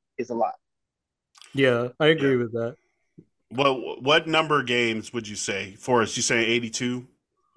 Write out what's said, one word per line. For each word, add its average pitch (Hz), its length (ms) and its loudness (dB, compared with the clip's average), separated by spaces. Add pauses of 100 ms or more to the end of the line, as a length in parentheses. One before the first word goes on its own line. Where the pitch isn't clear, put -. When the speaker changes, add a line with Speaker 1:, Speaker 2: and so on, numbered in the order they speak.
(160)
Speaker 1:
is 117 120 -8
a 120 60 -6
lot. 107 200 -2 (1000)
Speaker 2:
Yeah, 123 360 2 (100)
I 156 80 4
agree 147 240 4
Speaker 3:
Yeah. 127 60 2
Speaker 2:
with 117 160 -2
that. 117 220 -4 (760)
Speaker 3:
What, 131 520 -2
what 156 260 2
number 156 360 2
games 117 500 -2
would 113 140 -6
you 104 80 -12
say? 95 400 -6
Forrest, 120 420 0
you 120 60 -2
saying 113 260 2
eighty-two? 123 580 -2 (500)